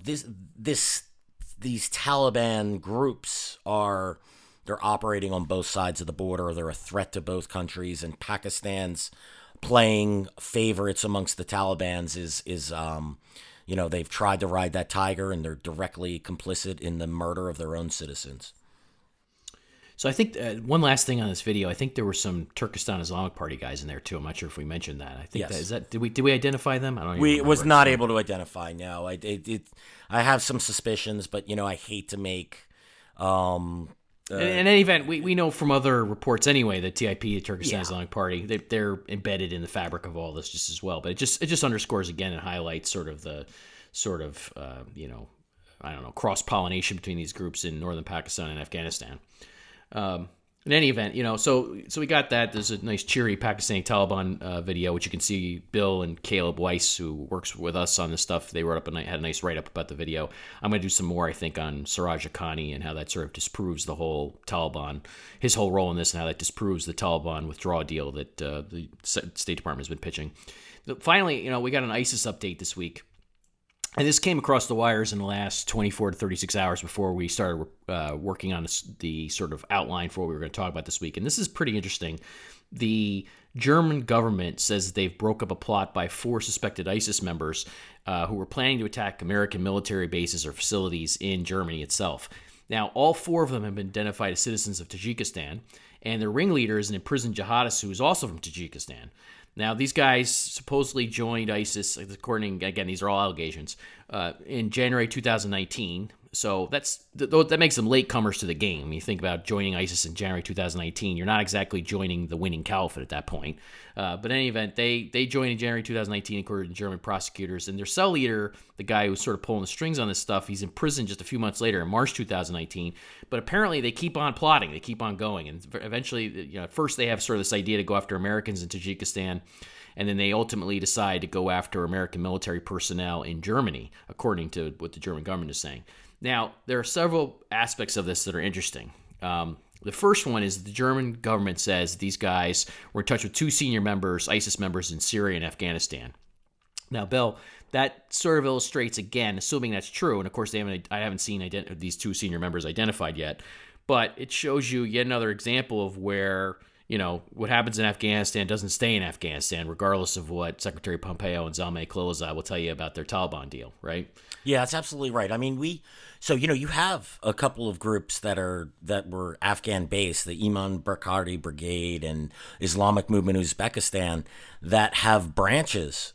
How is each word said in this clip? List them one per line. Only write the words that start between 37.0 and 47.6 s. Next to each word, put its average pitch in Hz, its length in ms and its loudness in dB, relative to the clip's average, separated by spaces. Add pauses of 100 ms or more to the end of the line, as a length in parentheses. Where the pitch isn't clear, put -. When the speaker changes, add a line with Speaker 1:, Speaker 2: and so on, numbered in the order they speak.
Speaker 2:
I 98 60 2
P, 104 200 0
the 95 60 0
Turkestan 95 380 -2
Speaker 1:
Yeah. 95 40 -2
Speaker 2:
Islamic 90 280 -4
Party, 92 360 0
they, 110 100 0
they're 104 520 0
embedded 98 440 -2
in 87 100 -4
the 85 60 -8
fabric 85 380 -4
of 85 100 -8
all 80 160 -6
this 76 160 -8
just - 220 -4
as - 120 -8
well. 87 180 -4
But 87 120 -4
it 95 60 -4
just, - 240 0
it 165 40 0
just 151 180 2
underscores 107 440 0
again 90 240 -4
and 80 80 -6
highlights 85 500 -4
sort 85 180 -4
of 76 140 -12
the, 73 240 -10 (460)
sort 87 300 -2
of, 73 340 -10
uh, 65 260 -12 (120)
you 76 120 -12
know, - 220 -14 (520)
I 76 120 -10
don't 69 100 -12
know, 60 100 -14
cross-pollination 95 840 0
between 87 220 -6
these 80 140 -6
groups - 320 -6